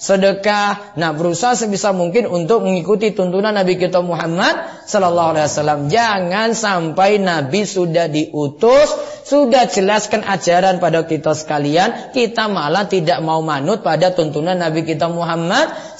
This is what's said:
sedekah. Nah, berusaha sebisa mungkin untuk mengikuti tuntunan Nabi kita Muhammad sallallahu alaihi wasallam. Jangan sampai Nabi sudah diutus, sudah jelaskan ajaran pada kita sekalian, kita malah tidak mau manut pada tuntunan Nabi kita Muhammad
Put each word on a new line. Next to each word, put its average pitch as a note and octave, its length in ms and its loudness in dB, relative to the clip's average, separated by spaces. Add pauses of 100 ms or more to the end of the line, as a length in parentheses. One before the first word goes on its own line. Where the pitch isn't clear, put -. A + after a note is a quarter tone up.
sedekah. G3 960 0
Nah, D#3+ 160 -2
berusaha F3 400 0
sebisa G#3 400 0
mungkin F3+ 320 0
untuk F3+ 400 0
mengikuti F#3+ 480 0
tuntunan G3 400 0
Nabi F#3 240 2
kita F3+ 240 0
Muhammad F3 800 -2
sallallahu F3 480 2
alaihi D#3 160 2
wasallam. D3 400 -2
Jangan G#3 720 0
sampai G3 640 2
Nabi F3 480 0
sudah E3+ 400 0
diutus, D#3 800 2 (320)
sudah B3+ 480 4
jelaskan G3+ 560 0
ajaran F#3 560 2
pada D#3+ 240 2
kita D3+ 320 -2
sekalian, D3+ 720 -2
kita A3 400 -2
malah F3 400 -2
tidak E3+ 320 0
mau D#3+ 240 -2
manut D#3 400 -2
pada E3 240 2
tuntunan E3+ 480 -2
Nabi E3 240 -2
kita D#3+ 240 -2
Muhammad E3+ 640 -2 (300)